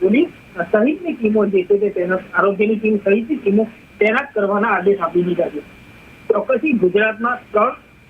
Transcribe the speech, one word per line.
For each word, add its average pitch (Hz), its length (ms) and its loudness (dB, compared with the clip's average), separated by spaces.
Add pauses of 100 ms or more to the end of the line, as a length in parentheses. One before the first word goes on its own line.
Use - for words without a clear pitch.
પોલીસ 233 280 2 (320)
સહિતની 294 520 0
ટીમો 214 340 0
જે 196 160 0
છે 202 160 2
તે 202 120 0
તૈનાત, 185 280 -2 (160)
આરોગ્યની 196 420 0
ટીમ 214 200 0
સહિતની 226 400 -2
ટીમો 208 320 0 (320)
તૈનાત 233 340 0
કરવાના 202 340 0
આદેશ 196 320 2
આપી 170 220 0
દીધા 175 260 -2
છે. 147 120 -8 (720)
ચોક્કસથી 262 400 0
ગુજરાતમાં 220 640 0 (140)
ત્રણ 214 180 2 (400)